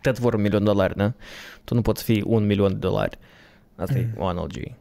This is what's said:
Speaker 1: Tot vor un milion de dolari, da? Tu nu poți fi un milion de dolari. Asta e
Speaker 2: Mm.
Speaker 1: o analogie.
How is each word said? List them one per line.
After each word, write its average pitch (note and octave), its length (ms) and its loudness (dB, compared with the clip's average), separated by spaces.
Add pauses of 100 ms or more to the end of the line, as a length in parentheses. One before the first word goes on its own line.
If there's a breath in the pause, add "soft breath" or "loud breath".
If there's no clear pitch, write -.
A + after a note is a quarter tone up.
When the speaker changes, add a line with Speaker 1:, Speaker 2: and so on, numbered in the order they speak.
Speaker 1:
Tot C3 160 0
vor A#2 160 2
un G#2+ 60 2
milion G2+ 240 2
de G#2 60 4
dolari, G2 260 2
da? G#2 160 2 (520 loud breath)
Tu - 100 -4
nu A#2 80 2
poți G#2+ 200 -2
fi G#2+ 240 2
un G#2+ 200 2
milion G2+ 260 4
de G2+ 60 -2
dolari. F#2+ 400 -2 (580 loud breath)
Asta B2+ 220 -2
e A#2+ 80 -2 (100)
Speaker 2:
Mm. - 60 -6
Speaker 1:
o F#2+ 40 -2
analogie. F2 540 -6